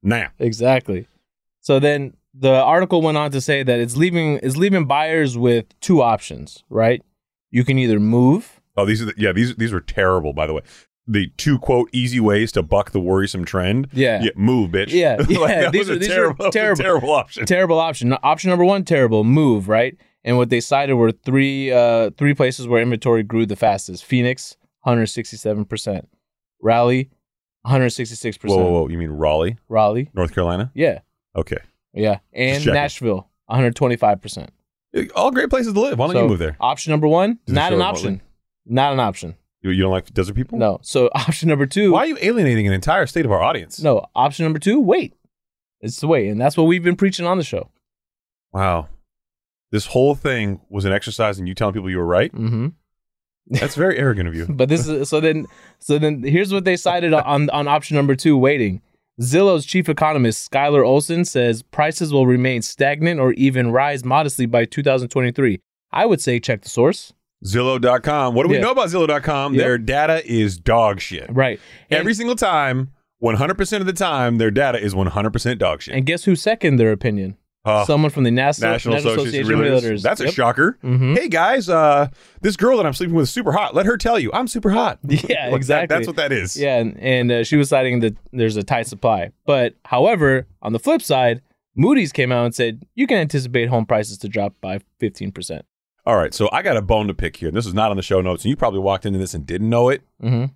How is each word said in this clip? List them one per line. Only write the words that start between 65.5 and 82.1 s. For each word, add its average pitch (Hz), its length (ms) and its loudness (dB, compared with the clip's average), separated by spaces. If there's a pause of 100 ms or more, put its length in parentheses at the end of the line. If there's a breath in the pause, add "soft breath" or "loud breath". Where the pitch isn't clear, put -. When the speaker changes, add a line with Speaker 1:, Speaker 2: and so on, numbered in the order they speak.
Speaker 2:
I 196 160 0
would 175 120 2
say 123 200 -2
check 113 240 -4
the - 60 -18
source. - 440 0 (320)
Speaker 1:
Zillow 123 340 0
dot 123 220 2
com. 143 320 0
What 123 100 2
do - 60 2
we 147 60 4
Speaker 2:
Yeah. 131 60 0
Speaker 1:
know 233 100 0
about 254 180 0
Zillow 170 180 0
dot 147 140 0
com? 139 320 -2
Speaker 2:
Yep. 127 100 2
Speaker 1:
Their 127 140 2
data 151 480 0
is 107 320 0
dog 107 420 2
shit. 80 320 -12
Speaker 2:
Right. 127 280 0 (320 loud breath)
And 151 80 0
Speaker 1:
Every 202 160 0
single 233 200 -4
time, 139 560 0 (280)
one 117 160 0
hundred 135 240 -2
percent 196 220 -2
of 185 60 -2
the 185 60 -2
time, 135 460 0
their 113 100 4
data 120 300 0
is 101 160 -4
one 95 100 0
hundred 101 260 -2
percent 120 280 -4
dog 87 240 -2
shit. - 100 -14
Speaker 2:
And 131 140 -2
guess 165 160 -4
who 190 120 4
seconded 165 440 0
their 113 120 4
opinion? 101 460 -4 (280)
Speaker 1:
Uh, 107 200 2
Speaker 2:
Someone 151 260 2
from 139 140 0
the 117 60 2
Nas-, 135 280 0
Speaker 1:
National 113 360 0
Speaker 2:
National 131 180 0
Speaker 1:
Association 131 320 -2
Speaker 2:
Association 110 80 0
Speaker 1:
of 113 80 2
Speaker 2:
of 113 40 2 (180)
Speaker 1:
Realtors. 113 160 -2
Speaker 2:
Realtors. - 20 -10
Speaker 1:
That's - 180 -2
a 135 60 -4
Speaker 2:
Yep. 156 80 -2
Speaker 1:
shocker. 131 500 0
Speaker 2:
Mm-hmm. 127 320 2
Speaker 1:
"Hey, 294 140 0
guys, 185 400 0
uh, 147 400 4 (320 soft breath)